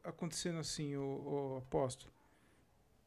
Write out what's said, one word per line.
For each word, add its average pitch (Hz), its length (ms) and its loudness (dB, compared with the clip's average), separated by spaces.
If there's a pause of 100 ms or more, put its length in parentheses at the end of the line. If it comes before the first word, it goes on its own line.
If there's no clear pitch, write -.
acontecendo 165 560 -2
assim, 143 380 0
ô, 139 60 0
ô 139 560 0
apóstolo? 131 520 2 (960)